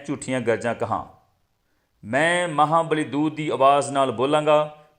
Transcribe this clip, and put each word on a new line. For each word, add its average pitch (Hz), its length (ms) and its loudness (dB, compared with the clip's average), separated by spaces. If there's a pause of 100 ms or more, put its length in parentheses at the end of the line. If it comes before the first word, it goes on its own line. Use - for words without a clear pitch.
ਝੂਠੀਆਂ 131 340 -6
ਗਰਜਾਂ 113 340 -2
ਕਹਾਂ। 101 300 -4 (1000)
ਮੈਂ 165 440 0
ਮਹਾਬਲੀ 156 560 0
ਦੂਤ 147 300 -4
ਦੀ 151 140 -6
ਆਵਾਜ਼ 135 420 4
ਨਾਲ 135 200 0
ਬੋਲਾਂਗਾ, 151 760 0 (120)